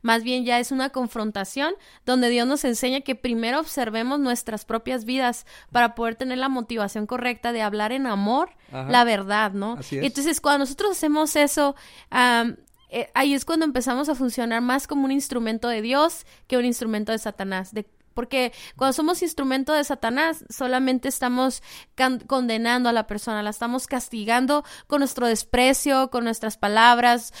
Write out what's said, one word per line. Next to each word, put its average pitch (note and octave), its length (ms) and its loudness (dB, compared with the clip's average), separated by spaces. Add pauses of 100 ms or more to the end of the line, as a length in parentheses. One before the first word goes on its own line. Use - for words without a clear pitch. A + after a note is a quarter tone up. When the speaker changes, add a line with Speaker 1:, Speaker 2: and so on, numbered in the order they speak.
Speaker 1:
Más A3+ 200 2
bien B3+ 220 -2
ya A#3+ 160 2
es B3 100 -4
una C4+ 200 -2
confrontación A#3 840 -4 (320)
donde B3 240 2
Dios A#3+ 180 2
nos C#4 200 0
enseña B3+ 340 -2
que C4+ 140 -4
primero A#3 440 -2
observemos B3+ 600 -4
nuestras A#3+ 460 -4
propias A3+ 400 -4
vidas B3 400 -2 (240)
para A#3+ 240 4
poder A#3 220 -4
tener B3+ 200 -4
la C4 140 -2
motivación A3 560 -4
correcta A#3+ 460 -4
de A#3 100 -2
hablar G#3+ 300 -2
en C4+ 140 -2
amor A3+ 440 0 (200)
Speaker 2:
Ajá. C3 220 -6
Speaker 1:
la B3 120 8
verdad, G#3 480 0
¿no? G#3 260 -4
Speaker 2:
Así - 180 -8
es. C3+ 80 -2
Speaker 1:
Entonces, C#4 380 -2
cuando C#4+ 160 4
nosotros C#4 320 -2
hacemos D#4 460 0
eso, C#4+ 380 4 (360)
am, A#3+ 460 2 (340)
eh, A#3 240 -6
ahí C#4+ 180 4
es C4+ 140 0
cuando D#4+ 180 2
empezamos B3+ 460 0
a D4 40 0
funcionar A#3+ 460 -2
más B3+ 260 0
como C#4 200 0
un C4+ 60 0
instrumento A#3+ 560 -2
de A3+ 120 -2
Dios C#4 460 0 (220)
que B3+ 100 2
un A#3+ 80 2
instrumento A3 460 -2
de A3 60 -2
Satanás, F#3+ 540 -6
de G#3 140 -8 (280)
porque B3 380 -2 (240)
cuando C4 160 2
somos D#4+ 300 0
instrumento C4+ 500 -2
de D4+ 120 2
Satanás, C#4 640 -2
solamente B3+ 580 0
estamos B3+ 540 0 (320)
can-, C4 260 0
condenando A#3+ 720 0
a - 20 2
la A3+ 140 0
persona, G#3 360 -6
la G#3 60 -4
estamos A#3+ 380 -4
castigando B3 760 0 (220)
con D4 120 2
nuestro B3+ 280 0
desprecio, C4 840 2
con A#3+ 140 -2
nuestras A3 340 -4
palabras, A#3+ 840 6